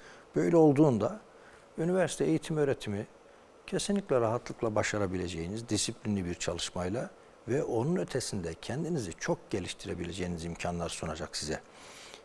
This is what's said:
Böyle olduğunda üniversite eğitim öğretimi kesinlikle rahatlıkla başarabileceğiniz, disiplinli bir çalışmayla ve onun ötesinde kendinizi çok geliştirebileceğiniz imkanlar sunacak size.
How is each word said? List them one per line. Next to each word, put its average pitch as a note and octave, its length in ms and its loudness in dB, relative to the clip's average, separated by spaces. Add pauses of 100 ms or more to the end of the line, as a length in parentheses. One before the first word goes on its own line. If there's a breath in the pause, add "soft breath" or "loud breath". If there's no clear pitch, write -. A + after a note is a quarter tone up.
(360 loud breath)
Böyle E3+ 200 4
olduğunda D3 640 8 (580 loud breath)
üniversite E3+ 460 2
eğitim D#3 320 0
öğretimi A2+ 500 0 (600 loud breath)
kesinlikle F#3+ 540 0
rahatlıkla A2+ 540 0
başarabileceğiniz, F#2 920 -2
disiplinli G#2 560 0
bir F2 100 -2
çalışmayla F#2 760 -4 (380 loud breath)
ve B2+ 140 0
onun C3 340 0
ötesinde G2 580 -4
kendinizi C3 580 -4
çok - 380 -4
geliştirebileceğiniz F2 960 -4
imkanlar E2+ 440 -4
sunacak E2 480 -8
size. D2+ 240 -4 (640 loud breath)